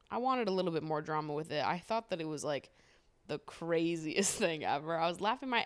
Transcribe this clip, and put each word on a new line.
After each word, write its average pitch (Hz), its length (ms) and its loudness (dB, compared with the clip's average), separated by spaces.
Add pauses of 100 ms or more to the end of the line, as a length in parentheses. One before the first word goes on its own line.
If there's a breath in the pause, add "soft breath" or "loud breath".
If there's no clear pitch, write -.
(120)
I 208 60 -2
wanted 247 320 2
a - 20 2
little 185 200 2
bit 156 120 0
more 156 180 -2
drama 151 320 -2
with 160 180 -4
it. 147 140 0
I 170 140 2
thought 220 300 -2
that 180 100 -2
it 160 80 -2
was, 151 160 -4
like, 143 260 -2 (580 soft breath)
the 147 120 -4
craziest 165 920 0
<laughs> - 40 -4
thing 165 280 0
ever. 151 320 0
I 160 100 2
was 175 140 -2
laughing 240 260 0
my 240 180 2